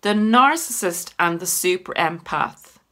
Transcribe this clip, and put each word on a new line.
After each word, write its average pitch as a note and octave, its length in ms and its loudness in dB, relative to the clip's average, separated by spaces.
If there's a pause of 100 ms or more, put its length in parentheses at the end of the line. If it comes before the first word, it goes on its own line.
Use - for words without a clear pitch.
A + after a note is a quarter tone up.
The G#3 120 0
narcissist A3+ 1040 2
and E3+ 220 0
the F3+ 80 -8
super F3+ 460 -2
empath - 800 -4 (160)